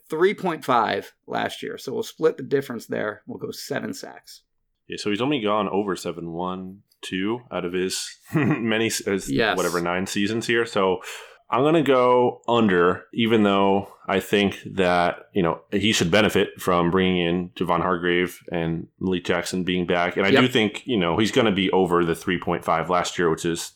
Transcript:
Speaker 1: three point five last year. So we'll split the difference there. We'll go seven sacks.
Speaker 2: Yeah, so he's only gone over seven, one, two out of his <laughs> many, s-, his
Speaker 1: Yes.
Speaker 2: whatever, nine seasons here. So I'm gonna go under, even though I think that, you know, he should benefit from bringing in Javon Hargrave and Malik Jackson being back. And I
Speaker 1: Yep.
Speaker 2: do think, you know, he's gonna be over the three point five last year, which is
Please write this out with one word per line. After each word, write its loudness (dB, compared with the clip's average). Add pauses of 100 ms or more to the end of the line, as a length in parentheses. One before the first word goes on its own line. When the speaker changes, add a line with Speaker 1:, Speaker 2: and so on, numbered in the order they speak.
Speaker 1:
three 2
point -6
five 0 (140)
last -6
year. -10
So -10
we'll -4
split -2
the -12
difference -4
there. -6
We'll -12
go -12
seven -8
sacks. -18 (460)
Speaker 2:
Yeah, -12
so -6
he's -2
only -2
gone 0
over -2
seven, -8
one, -8 (220)
two -4 (100)
out -4
of -6
his -4 (140)
<laughs> -20
many, 0
s-, -4
his -2
Speaker 1:
Yes. 0
Speaker 2:
whatever, 0
nine 0
seasons -2
here. 2
So 0 (480)
I'm 2
gonna 4
go 4
under, 4
even 4
though 4 (180)
I 2
think 0 (160)
that, 2
you 2
know, 0 (100)
he 2
should 2
benefit 2
from 2
bringing 2
in -2
Javon -2
Hargrave 0 (120)
and -4 (120)
Malik -2
Jackson -2
being -2
back. 0
And 2
I 4
Speaker 1:
Yep. 6
Speaker 2:
do 4
think, 0
you -2
know, 0
he's 2
gonna 2
be 0
over 2
the 0
three -4
point -4
five 0
last -2
year, 4
which -2
is -4